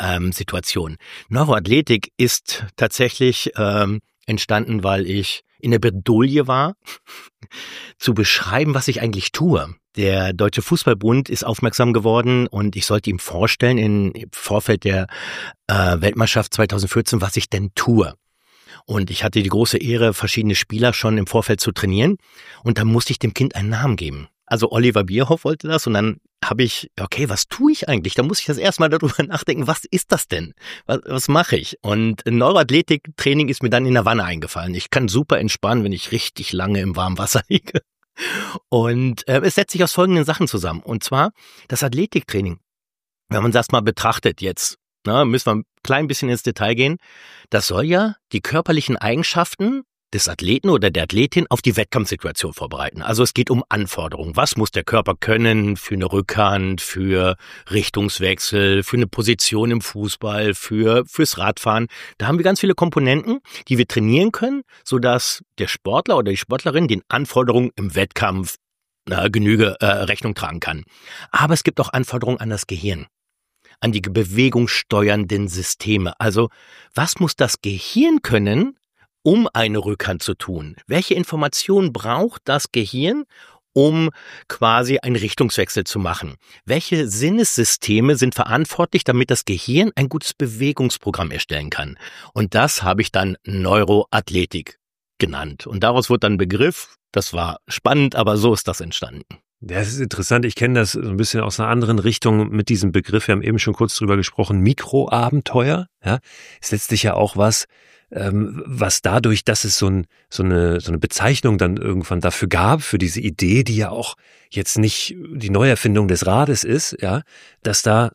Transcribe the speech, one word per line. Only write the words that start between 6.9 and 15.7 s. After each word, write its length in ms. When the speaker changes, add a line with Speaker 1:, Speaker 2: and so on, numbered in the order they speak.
Speaker 1:
<laughs> 600
zu 160
beschreiben, 600
was 140
ich 120
eigentlich 320
tue. 420
Der 360
Deutsche 300
Fußballbund 640
ist 160
aufmerksam 480
geworden 540
und 300
ich 100
sollte 240
ihm 80
vorstellen 600
in, 340
im 200
Vorfeld 520
der, 240
äh, 340